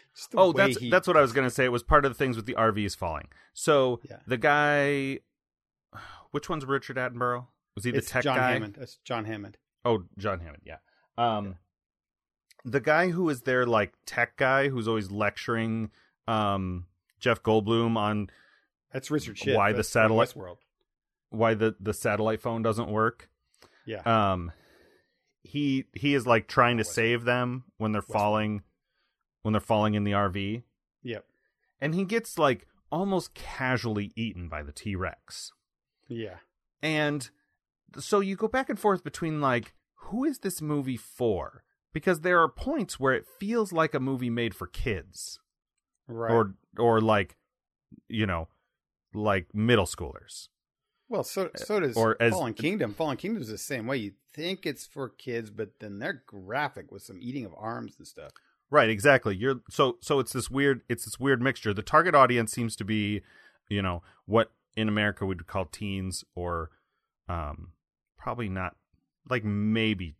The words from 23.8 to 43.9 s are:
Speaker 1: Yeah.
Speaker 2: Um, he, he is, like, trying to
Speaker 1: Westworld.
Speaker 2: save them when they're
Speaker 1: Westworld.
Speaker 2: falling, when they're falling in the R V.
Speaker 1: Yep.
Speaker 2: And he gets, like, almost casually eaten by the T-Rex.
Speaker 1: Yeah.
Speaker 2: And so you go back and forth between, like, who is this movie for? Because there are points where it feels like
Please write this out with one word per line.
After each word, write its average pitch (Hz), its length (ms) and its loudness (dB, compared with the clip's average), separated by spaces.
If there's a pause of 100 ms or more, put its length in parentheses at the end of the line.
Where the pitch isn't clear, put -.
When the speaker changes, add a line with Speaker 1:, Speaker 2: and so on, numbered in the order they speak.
Speaker 1:
Yeah. 107 180 -8
Speaker 2:
Um, 98 460 2 (880)
he, 139 520 -2
he 143 200 0
is, 127 140 2
like, 113 200 6
trying 120 300 4
to 110 60 2
Speaker 1:
Westworld. - 100 0
Speaker 2:
save 117 320 2
them 123 380 0 (140)
when 107 140 -2
they're 104 120 0
Speaker 1:
Westworld. - 100 -14
Speaker 2:
falling, 107 500 0 (800)
when 107 120 -2
they're 107 80 2
falling 107 340 2
in 104 80 0
the 101 100 0
R 101 160 2
V. 101 340 -6 (380)
Speaker 1:
Yep. 110 240 -10 (560)
Speaker 2:
And 156 140 -2
he 190 100 -2
gets, 226 320 -4
like, 139 300 2 (240)
almost 185 420 -2
casually 113 840 -4
eaten 92 320 -8
by 76 160 -8
the 73 80 -12
T-Rex. - 800 -8 (560)
Speaker 1:
Yeah. 107 300 -10 (440)
Speaker 2:
And 147 480 -2 (720)
so 202 220 0
you 196 140 -4
go 214 120 -4
back 254 220 -2
and 233 100 -6
forth 196 240 2
between, 156 380 -6
like, 123 320 0 (220)
who 233 280 -6
is 285 160 -2
this 185 220 -6
movie 143 360 -2
for? - 680 -4 (300)
Because 160 280 0
there 175 200 4
are 156 80 6
points 262 500 -6
where 131 140 2
it - 120 -2 (140)
feels 208 320 -2
like 160 220 0